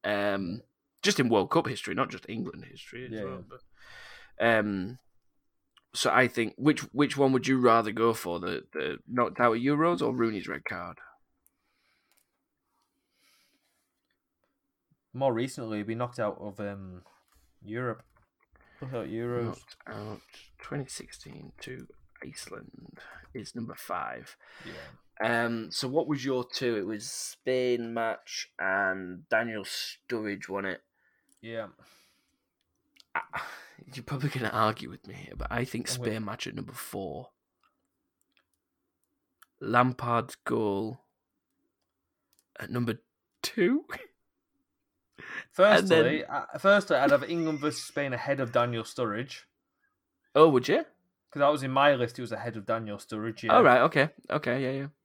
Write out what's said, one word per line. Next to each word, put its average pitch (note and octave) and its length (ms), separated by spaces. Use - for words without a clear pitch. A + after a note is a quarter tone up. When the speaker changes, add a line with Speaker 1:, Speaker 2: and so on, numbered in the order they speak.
Speaker 1:
Um, G2+ 600
just G3 160
in B2 100
World G2+ 220
Cup D#3+ 160
history, G#2+ 260
not B2 160
just - 180
England - 380
history - 400
as B2 60
Speaker 2:
Yeah, G#2+ 140
Speaker 1:
well. B2 220
Speaker 2:
yeah. B2+ 100
Speaker 1:
But, A2 60
um, G#2 380
so - 180
I B2 160
think, A#2 300
which, D3 220
which C3+ 240
one C#3 160
would C3 160
you C3 120
rather A2+ 320
go A2+ 240
for? F2 240
The, F2 340
the C#2+ 240
knocked A#2+ 320
out A#2 160
of A#2 60
Euros D3+ 400
or A#2+ 140
Rooney's A2+ 320
red - 180
card? F2 320
Speaker 2:
More C3 200
recently, A2+ 500
we A2 120
knocked B2 240
out G#2 200
of, G2+ 200
um, G2 420
Europe. A2+ 400
Knocked C3+ 140
out - 120
Euros. A#2+ 380
Speaker 1:
Knocked - 300
out G#2+ 340
twenty C#3 260
sixteen - 640
to - 260
Iceland - 720
is A2+ 220
number A#2 200
five. A#1+ 640
Speaker 2:
Yeah. - 80
Speaker 1:
Um, A2+ 260
so - 160
what C#3 200
was C#3+ 160
your B2+ 220
two? A#2+ 320
It G2 80
was G#2 240
Spain B2 840
match - 540
and F#2+ 720
Daniel A2+ 360
Sturridge, - 840
wasn't F#2+ 280
it? - 60
Speaker 2:
Yeah. A2+ 260
Speaker 1:
I, - 60
you're B2+ 100
probably C#3 260
gonna A#2 200
argue A2 400
with - 180
me - 80
here, - 200
but - 160
I A#2+ 140
think - 240
Speaker 2:
I'm - 80
gonna A#2+ 140
Speaker 1:
Spain A2 140
match G#2 220
at - 80
number - 180
four. - 580
Lampard's B2 840
goal A2 560
at - 100
number A#2+ 320
two. B3+ 480
<laughs> - 60
Speaker 2:
Firstly, F#3+ 460
Speaker 1:
And D#3 80
then D3+ 240
Speaker 2:
uh, - 280
firstly, G3 400
I'd C#3+ 140
have C#3 180
England D#3+ 300
versus D3 240
Spain C#3 300
ahead C3+ 260
of A#2+ 140
Daniel A#2+ 300
Sturridge. A#2 580
Speaker 1:
Oh, D#3 160
would B2+ 180
you? B3+ 180
Speaker 2:
'Cause C#3 100
that C#3+ 100
was D3 120
in C3 80
my C#3 240
list. B2 220
It B2 40
was A2+ 100
ahead A2 240
of G2+ 100
Daniel A2 320
Sturridge. A2 460
Yeah. - 140
Speaker 1:
Oh, B3 60
right. B2 180
Okay. D3+ 280
Okay. C3+ 340
Yeah. C3 80
Yeah. C#3 160